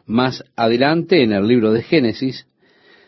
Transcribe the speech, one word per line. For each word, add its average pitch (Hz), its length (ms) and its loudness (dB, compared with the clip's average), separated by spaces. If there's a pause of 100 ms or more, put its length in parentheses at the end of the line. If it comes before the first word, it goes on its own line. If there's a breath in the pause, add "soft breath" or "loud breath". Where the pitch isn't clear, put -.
Más 127 380 -2 (120)
adelante, 139 680 0
en 110 100 2
el 98 140 0
libro 113 260 2
de 113 80 0
Génesis, 127 640 -2 (640 soft breath)